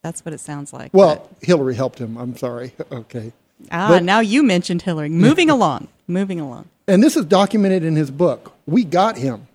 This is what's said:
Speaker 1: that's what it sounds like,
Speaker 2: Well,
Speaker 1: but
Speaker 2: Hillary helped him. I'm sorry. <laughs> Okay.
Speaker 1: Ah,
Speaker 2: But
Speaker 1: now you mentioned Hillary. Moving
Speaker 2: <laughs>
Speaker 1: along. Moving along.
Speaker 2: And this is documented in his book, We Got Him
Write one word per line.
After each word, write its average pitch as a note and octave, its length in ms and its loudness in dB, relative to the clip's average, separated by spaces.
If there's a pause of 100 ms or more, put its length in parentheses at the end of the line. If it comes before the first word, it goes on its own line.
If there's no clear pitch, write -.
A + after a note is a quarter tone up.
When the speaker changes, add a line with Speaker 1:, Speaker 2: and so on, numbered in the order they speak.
Speaker 1:
that's E3 220 -12
what E3 80 -12
it C#3+ 80 -14
sounds C#3+ 320 -14
like, - 220 -16
Speaker 2:
Well, F#3+ 340 4 (100)
Speaker 1:
but - 80 -10
Speaker 2:
Hillary C3+ 280 0
helped B2+ 240 -6
him. A2+ 180 -10
I'm B2 220 -12
sorry. B2 340 -10 (100)
<laughs> - 80 -14
Okay. A#2 420 -14 (380)
Speaker 1:
Ah, F3+ 200 -4
Speaker 2:
But F3 140 6
Speaker 1:
now G3 160 2
you A#3 220 2
mentioned F3 400 0
Hillary. D#3 280 -6
Moving C#4+ 400 4
Speaker 2:
<laughs> C#4+ 60 4
Speaker 1:
along. D#3+ 320 0 (180)
Moving F#3 340 -4
along. C3+ 260 -14 (220)
Speaker 2:
And G3 140 4
this D4+ 120 4
is A#3+ 120 -2
documented F#3+ 580 2
in D#3+ 120 0
his D3+ 140 -2
book, C#3+ 440 -2 (120)
We G#3+ 180 2
Got F#3 340 0
Him B2+ 360 -6